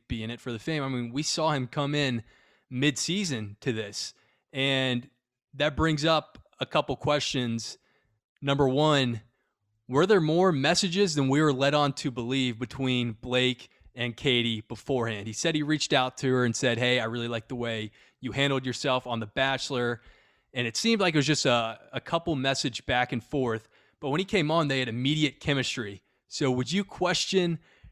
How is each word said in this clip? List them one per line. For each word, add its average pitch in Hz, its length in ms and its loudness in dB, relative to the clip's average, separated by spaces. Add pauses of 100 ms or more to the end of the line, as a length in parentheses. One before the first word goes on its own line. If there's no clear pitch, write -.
be 113 140 -6
in 110 80 -6
it 120 100 -10
for 123 120 -8
the 113 80 -6
fame. 156 240 -4
I 135 40 -4
mean, 123 240 -4
we 139 120 -4
saw 160 300 0
him 131 120 -2
come 143 300 -2
in 131 260 0 (480)
mid-season 135 920 -2
to 123 120 -2
this, 107 400 -8 (400)
and 131 560 0 (460)
that 143 200 0
brings 156 300 2
up 160 320 0 (220)
a 127 80 -4
couple 147 300 0
questions. 127 840 -2 (640)
Number 139 260 2
one, 135 520 2 (680)
were 139 180 4
there 196 160 4
more 170 300 4
messages 170 640 2
than 135 140 2
we 143 120 4
were 151 100 4
led 135 220 2
on 147 200 2
to - 180 -6
believe 123 480 -2
between 123 540 -2
Blake 127 560 -2 (260)
and 120 200 -6
Katie 117 460 0
beforehand? 113 640 -4
He 110 80 -8
said 160 220 0
he 151 80 0
reached 151 300 0
out 127 240 2
to 135 140 0
her 127 140 4
and 117 100 2
said, 120 220 2
"Hey, 123 220 2
I 113 60 -2
really 117 220 -6
like 113 200 -6
the 131 80 -8
way 113 340 -4 (320)
you 120 120 -6
handled 135 340 0
yourself 127 400 -2
on 117 120 -4
The 110 60 -4
Bachelor." 127 760 -2 (500)
And 123 140 -2
it 113 100 -4
seemed 226 240 2
like 175 140 2
it - 20 6
was 135 100 4
just 147 180 0
a, 117 340 2 (120)
a 123 80 -6
couple 170 360 -2
message 135 500 -2
back 123 260 0
and 120 100 -4
forth. 120 460 -4 (320)
But 143 100 -6
when 147 100 0
he 196 60 -2
came 175 240 0
on, 160 200 2
they 135 100 0
had 127 80 -2
immediate 135 540 0
chemistry. 123 600 -2 (280)
So 139 200 0
would 127 220 0
you 190 140 0
question 180 760 0 (320)